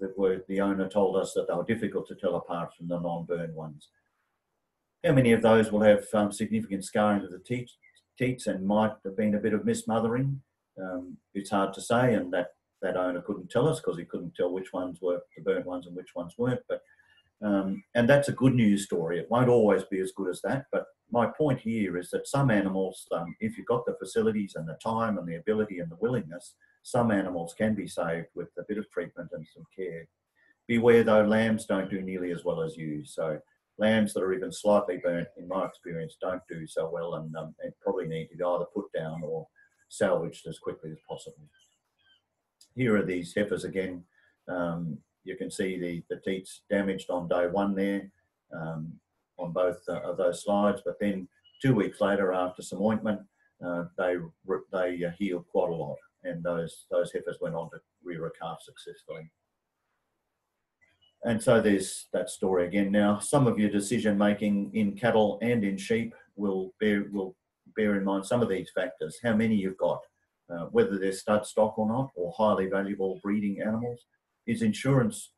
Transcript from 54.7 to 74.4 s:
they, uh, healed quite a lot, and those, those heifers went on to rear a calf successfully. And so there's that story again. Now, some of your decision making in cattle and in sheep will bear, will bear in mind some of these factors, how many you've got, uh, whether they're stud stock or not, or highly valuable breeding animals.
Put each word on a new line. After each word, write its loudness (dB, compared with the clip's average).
they, -2
uh, -2
healed -2
quite 2
a -2
lot, -6
and -8
those, -4
those 0
heifers -6
went -4
on -8
to -20
rear -8
a -8
calf -10
successfully. -16
And 2
so 6
there's 2
that -2
story 0
again. 0
Now, 4
some 4
of 2
your 2
decision 0
making 2
in 2
cattle 4
and 2
in -2
sheep -2
will -2
bear, 2
will -4
bear 2
in 0
mind 0
some 2
of 2
these -2
factors, -4
how 2
many 4
you've 0
got, 0
uh, -8
whether 2
they're 0
stud 0
stock 2
or 0
not, -2
or -6
highly 4
valuable -2
breeding -2
animals. -4